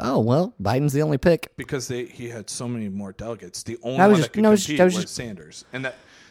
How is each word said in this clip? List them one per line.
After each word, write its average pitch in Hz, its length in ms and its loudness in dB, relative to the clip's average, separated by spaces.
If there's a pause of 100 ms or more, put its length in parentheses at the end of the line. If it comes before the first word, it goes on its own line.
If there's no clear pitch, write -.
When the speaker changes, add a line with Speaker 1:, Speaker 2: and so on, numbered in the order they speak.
Speaker 1:
"Oh, 254 180 -2
well, 139 420 2
Biden's 131 340 0
the 143 80 0
only 156 160 0
pick." - 380 0
Speaker 2:
Because 135 300 -8
they, 123 200 -6
he 120 240 -14
had 113 200 -14
so - 160 -10
many 117 220 -6
more 98 240 -10
delegates. 98 500 -12
The 117 220 -10
only 131 160 -2
Speaker 1:
I 196 80 8
was 214 60 8
Speaker 2:
one 175 80 4
Speaker 1:
just, 120 80 -2
Speaker 2:
that - 20 -20
could 208 100 0
Speaker 1:
no, 214 60 6
I - 20 8
was 202 160 4
Speaker 2:
compete 151 120 -2
Speaker 1:
just, - 20 6
I 180 60 8
was 180 100 4
Speaker 2:
was 180 80 -4
Speaker 1:
just - 100 -12
Speaker 2:
Sanders. 95 580 -12
And 131 120 -8
that, 127 100 -8 (360)